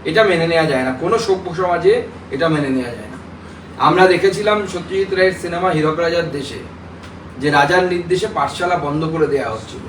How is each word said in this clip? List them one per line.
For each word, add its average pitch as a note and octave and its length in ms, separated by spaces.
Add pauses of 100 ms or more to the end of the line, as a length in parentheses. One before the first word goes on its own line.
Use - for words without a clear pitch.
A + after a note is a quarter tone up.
এটা F#3 200
মেনে E3+ 220
নেওয়া E3 180
যায় C3 180
না, B2+ 180
কোনো G3+ 180
সভ্য F3+ 360
সমাজে F3+ 480 (280)
এটা D#3+ 180
মেনে D3 200
নেওয়া B2+ 220
যায় G#2+ 220
না। - 60 (600)
আমরা F3 280
দেখেছিলাম G3 600
সত্যজিৎ F#3+ 480
রায়ের F#3 180
সিনেমা F3 380
হীরক D#3 280
রাজার E3+ 320
দেশে B2+ 280 (840)
যে D3 100
রাজার D#3+ 340
নির্দেশে F3 500
পাঠশালা F3+ 420
বন্ধ D3 280
করে D#3+ 220
দেওয়া C3+ 240
হচ্ছিল। A2 380